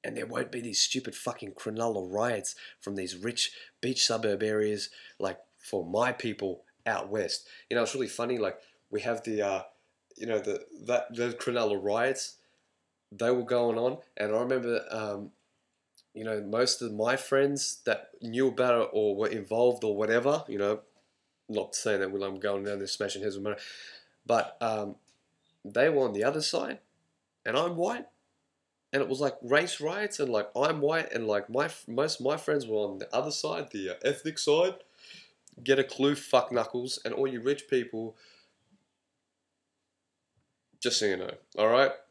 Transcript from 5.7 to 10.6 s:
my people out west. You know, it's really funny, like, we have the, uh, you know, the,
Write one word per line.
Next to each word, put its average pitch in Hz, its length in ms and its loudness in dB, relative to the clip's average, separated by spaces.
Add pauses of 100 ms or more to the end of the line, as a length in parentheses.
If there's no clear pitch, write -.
my 113 280 2
people 104 500 -4 (240)
out 101 220 -2
west. 98 380 -2 (220)
You 117 80 0
know, 120 60 4
it's 113 120 -2
really 131 120 0
funny, 120 320 -2
like, 98 200 -2 (320)
we 101 120 -2
have 113 220 -2
the, 107 180 0
uh, 98 200 0 (540)
you 104 100 -8
know, 110 120 2
the, 98 260 -2 (220)